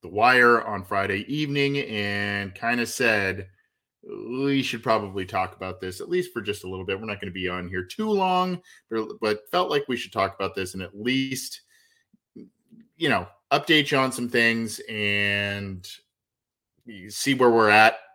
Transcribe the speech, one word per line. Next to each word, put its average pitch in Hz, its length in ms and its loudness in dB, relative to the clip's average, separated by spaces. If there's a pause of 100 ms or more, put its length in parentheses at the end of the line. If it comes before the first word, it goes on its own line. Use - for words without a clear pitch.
the - 60 -16
wire 120 540 6
on 101 220 -6
Friday 98 420 0
evening 143 520 -2
and 101 760 -4
kinda 120 320 -2
said, 101 600 0 (540)
"We 127 600 -2
should 113 200 -6
probably 101 440 0
talk 95 280 -4
about 92 240 -10
this, 92 220 -10
at - 80 -10
least 180 240 -4
for 117 80 -6
just 98 240 -8
a - 20 -10
little 92 200 -8
bit." 98 120 -4
We're 110 60 -12
not 101 160 -8
gonna 95 100 -10
be 90 200 -4
on 90 180 -6
here 92 160 -6
too 220 260 -6
long, 185 520 0 (260)
but, - 320 -6
but 107 300 -2
felt 175 180 0
like 147 200 0
we 123 100 -2
should - 120 -10
talk 98 240 -2
about 95 200 -4
this 95 180 -6
and 92 100 -8
at 95 160 -12
least, 131 640 -4 (1400)
you 160 140 0
know, 92 180 0 (240)
update 151 380 2
you 139 80 2
on 131 120 2
some 123 160 -6
things 113 640 0
and 101 1000 -2 (1200)
see 135 260 -2
where 123 160 8
we're 113 180 6
at 107 300 8 (160)